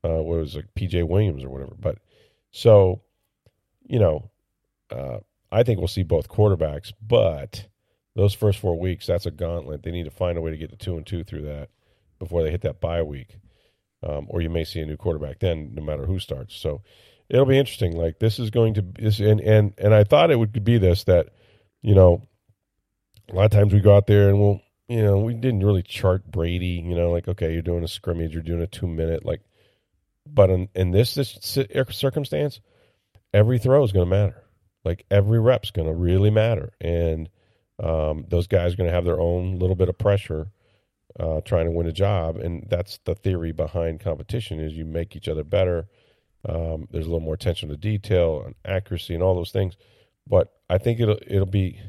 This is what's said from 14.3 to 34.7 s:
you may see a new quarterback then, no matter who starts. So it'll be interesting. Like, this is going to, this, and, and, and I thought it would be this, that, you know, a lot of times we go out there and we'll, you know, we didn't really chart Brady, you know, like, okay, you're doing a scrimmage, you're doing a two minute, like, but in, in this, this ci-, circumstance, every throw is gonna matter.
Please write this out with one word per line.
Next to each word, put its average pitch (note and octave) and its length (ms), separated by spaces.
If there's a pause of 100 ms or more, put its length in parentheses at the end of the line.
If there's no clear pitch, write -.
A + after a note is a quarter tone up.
you E2 80
may E2 140
see D#2+ 160
a D#2 80
new D2+ 100
quarterback D2 400
then, D#2 380
no D2+ 80
matter D2 240
who F#2+ 100
starts. C2 380
So D2 260 (480)
it'll C3 160
be C3+ 140
interesting. F#2 360
Like, E2 220
this A2 220
is A2+ 100
going A2+ 240
to, G#2 80
this, G#2 380
and, G#2+ 200
and, G#2+ 380
and G#2 160
I G#2+ 100
thought D3+ 280
it A#2+ 80
would G#2+ 240
be A#2 160
this, F#2 240
that, F2 240 (560)
you A2 100
know, F#2 300 (1080)
a F2+ 40
lot F#2+ 100
of G#2 60
times G#2 220
we G#2 60
go G2+ 160
out G2+ 120
there G2+ 220
and G2+ 120
we'll, G2+ 200 (260)
you A#2 160
know, G2 160
we A2+ 160
didn't A2+ 280
really G2 200
chart F#2+ 480
Brady, F2 520
you E2+ 120
know, E2+ 160
like, F2 160
okay, E2 260
you're E2 80
doing E2+ 220
a E2 40
scrimmage, E2 460
you're E2 80
doing E2+ 220
a E2 40
two - 200
minute, D#2+ 360
like, - 180 (840)
but G#2+ 240
in, F#2 260
in F#2 160
this, A2 240
this C#3 180
ci-, - 340 (220)
circumstance, C#3+ 680 (760)
every A2 240
throw C3 260
is G#2 80
gonna F#2 140
matter. G2 380 (400)